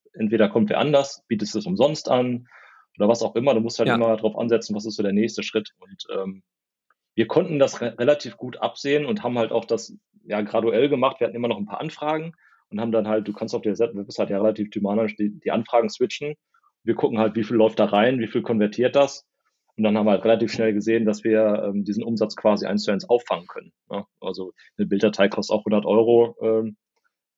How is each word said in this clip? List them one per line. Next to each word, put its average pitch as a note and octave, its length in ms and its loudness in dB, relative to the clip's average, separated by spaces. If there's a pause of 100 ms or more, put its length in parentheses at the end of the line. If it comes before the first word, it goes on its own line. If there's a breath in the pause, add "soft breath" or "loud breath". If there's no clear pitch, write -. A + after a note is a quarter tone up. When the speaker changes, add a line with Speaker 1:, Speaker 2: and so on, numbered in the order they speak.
(140)
Speaker 1:
entweder G#2+ 360 2
kommt A2 180 2
wer - 100 0
anders, C#3 500 0
bietest G#2 280 -2
es G#2 80 -4
umsonst A#2 460 0
an B2 380 0 (500 loud breath)
oder G#2 100 2
was A#2 140 2
auch G#2+ 140 -2
immer. B2+ 180 2
Du A2 60 2
musst A#2 180 -4
halt A#2 100 2
Speaker 2:
Ja. B2 60 2
Speaker 1:
immer A2+ 220 2
drauf A2 200 -2
ansetzen, A2+ 380 0
was G#2 100 -6
ist A2 120 -8
so A2 60 -4
der G2 120 0
nächste G#2+ 280 0
Schritt. G#2+ 360 -4
Und, - 260 -20 (100)
ähm, F#2+ 280 -8 (720)
wir A2 120 2
konnten D#3+ 320 0
das C3+ 240 0
re-, A#2 160 -6
relativ C3 400 0
gut B2 180 -12
absehen C#3+ 480 -2
und G#2+ 180 -4
haben A#2+ 160 -2
halt A#2 140 0
auch A#2 140 -2
das, - 280 -4 (300)
ja, G#2 160 -4
graduell A2 480 2
gemacht. C3 320 0
Wir A#2 60 0
hatten G#2+ 100 -4
immer A#2+ 120 -4
noch A2 100 -2
ein G2+ 80 -6
paar G2+ 140 -10
Anfragen D#3 520 -6 (380 soft breath)
und G#2 100 -8
haben A#2 100 -4
dann A2 160 0
halt, G#2+ 220 -2
du G#2 60 -6
kannst - 200 -8
auf A2+ 60 -4
der G2 180 -2
Website G2+ 520 -2
ja G2+ 80 -2
relativ G#2+ 320 0
dynamisch G#2 460 -2
die, G#2 220 -4
die - 120 -6
Anfragen A2+ 400 0
switchen. D3 460 -4 (480)
Wir A2 100 0
gucken A#2 240 0
halt, A2 180 0
wie A2+ 80 -2
viel A#2+ 120 -2
läuft A2 240 4
da G#2+ 40 6
rein, A2 340 2
wie A2 100 -4
viel - 120 -2
konvertiert A#2 560 0
das. C#3 300 2 (500)
Und G#2+ 80 0
dann G#2+ 140 2
haben G#2 80 2
wir G#2+ 60 4
halt F#2+ 120 0
relativ A2 280 2
schnell A2+ 200 0
gesehen, A2 320 0
dass G#2+ 180 -2
wir, G#2+ 440 2
ähm, G2+ 180 -4
diesen G#2 180 -4
Umsatz A2 320 -2
quasi G#2 300 2
eins G#2 200 -2
zu G#2+ 80 0
eins F#2+ 140 -4
auffangen F#2+ 400 0
können, - 260 -16 (180)
ne? G2+ 160 -8 (140)
Also F#2 320 -10 (260 soft breath)
eine G#2 80 0
Bilddatei G2+ 420 2
kostet G#2 260 -2
auch G#2 120 -2
hundert G#2+ 180 0
Euro, A#2 560 4
ähm, A2 380 -2 (600)